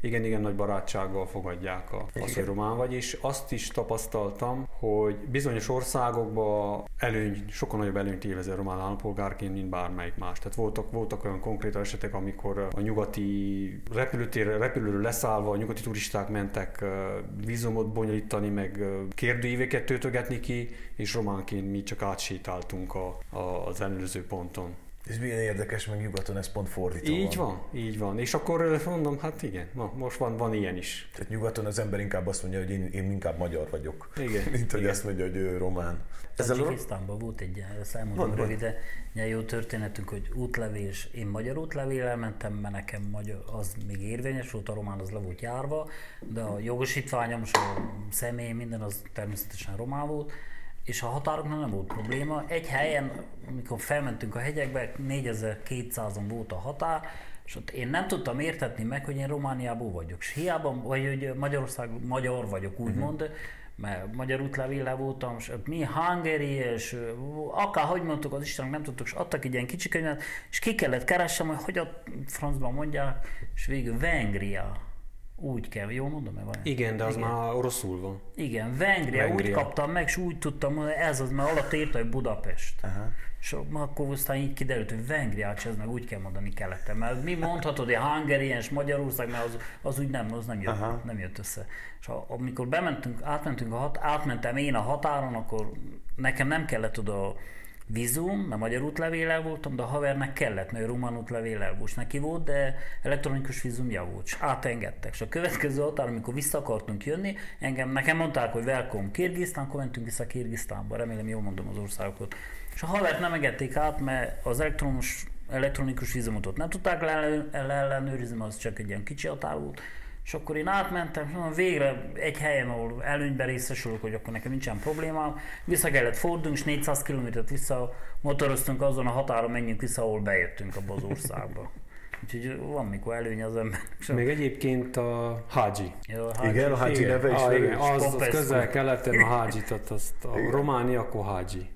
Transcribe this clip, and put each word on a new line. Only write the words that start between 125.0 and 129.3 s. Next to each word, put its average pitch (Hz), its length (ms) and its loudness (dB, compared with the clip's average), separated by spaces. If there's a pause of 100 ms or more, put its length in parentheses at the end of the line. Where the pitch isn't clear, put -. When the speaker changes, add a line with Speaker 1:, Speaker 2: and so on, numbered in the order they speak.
Speaker 3:
Vissza 170 240 4
kellett 120 260 6
fordulni, 156 420 2
és - 60 -2
négyszáz 143 380 2
kilométert 120 480 2
vissza 131 440 2 (280)
motoroztunk 139 600 4
azon 131 260 4
a - 20 6
határon, 120 420 4